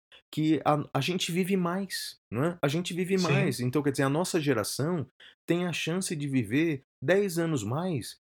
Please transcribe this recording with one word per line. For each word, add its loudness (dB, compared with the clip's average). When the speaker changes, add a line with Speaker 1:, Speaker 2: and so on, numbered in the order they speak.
Speaker 1:
que 0
a, 4
a 2
gente -2
vive 0
mais, -4
não 0
é? -2
A 2
gente -2
vive 0
Speaker 2:
Sim. 2
Speaker 1:
mais. 2
Então, 0
quer 2
dizer, 0
a 2
nossa 0
geração 0
tem 0
a -4
chance -2
de -4
viver 0
dez 2
anos 0
mais -4